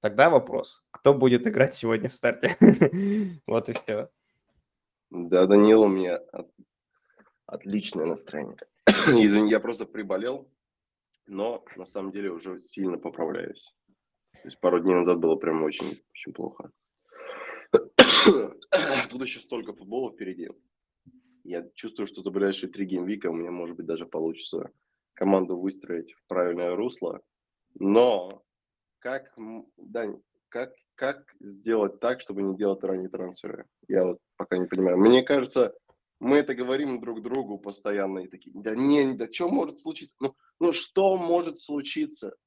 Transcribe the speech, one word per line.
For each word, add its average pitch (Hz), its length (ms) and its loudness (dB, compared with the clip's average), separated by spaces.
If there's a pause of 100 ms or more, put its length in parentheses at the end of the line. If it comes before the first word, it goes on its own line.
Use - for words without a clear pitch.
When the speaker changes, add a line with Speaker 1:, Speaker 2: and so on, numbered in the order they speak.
Speaker 1:
Тогда 117 300 4
вопрос, - 600 0
кто - 240 4
будет 123 320 4
играть 135 280 2
сегодня 113 340 -2
в - 60 -8
старте? - 460 -2
<laughs> 185 880 4
Вот 113 220 -2
и 120 60 -6
все. 107 340 -6 (1000)
Speaker 2:
Да, 90 360 2
Данил, 104 360 8
у 104 60 6
меня 92 280 -2 (160)
от-, - 180 -16 (960)
отличное 95 600 -6
настроение. 76 500 -8 (300)
<coughs> - 0 - (220)
Извини, 107 420 6
я 110 100 4
просто 117 260 -8
приболел, 107 640 -6 (760)
но 104 380 -6 (120)
на 92 80 -16
самом 95 280 -10
деле 98 180 -8
уже 90 300 -12
сильно 92 360 -6
поправляюсь. - 800 -10 (580)
То - 140 -20
есть - 140 -20
пару 90 200 2
дней 90 140 2
назад 87 240 2
было 82 180 2
прям 80 280 -2
очень, 76 360 -6 (120)
очень - 200 -18
плохо. - 380 -14 (1000)
<coughs> - 1400 4
Тут 127 120 -10
еще - 180 -10
столько 110 340 -10
футбола 107 380 -8
впереди. 92 380 -10 (960)
Я 87 300 -10
чувствую, 107 320 -10
что 98 160 -16
за 95 80 -4
ближайшие 98 400 -2
три 98 160 -6
геймвика 92 440 -4
у 82 40 -4
меня, 85 160 -6
может 87 260 -10
быть, 85 100 -12
даже 82 200 -6
получится 80 640 -8 (440)
команду 92 440 0
выстроить 90 540 -8
в - 160 -20
правильное 87 480 -2
русло. 107 440 -8 (540)
Но 101 680 2 (580)
как, 135 380 -10
м, 113 280 -16 (100)
Дань, 107 460 -10 (260)
как, 127 240 -10 (220)
как - 460 -8
сделать 101 600 -2
так, 127 200 -2
чтобы 101 220 -8
не 95 140 -4
делать 98 280 -2
ранние 92 240 -4
трансферы? - 580 -12 (220)
Я 95 160 2
вот 90 140 -4 (180)
пока 90 220 -4
не 90 80 0
понимаю. 92 320 2
Мне 120 240 6
кажется, 131 520 0 (460)
мы 135 180 2
это 147 160 -2
говорим 127 460 -4
друг 113 220 -10
другу 113 360 -6
постоянно 98 640 -6
и 92 80 -14
такие: - 260 -20
«Да 107 200 -6
не, 135 400 2
да 113 140 -8
че 175 200 -4
может 147 300 -4
случиться? - 420 -14
Ну, 135 140 -6 (260)
ну 165 120 2
что 190 440 0
может 170 420 -2
случиться? 147 800 -8 (100)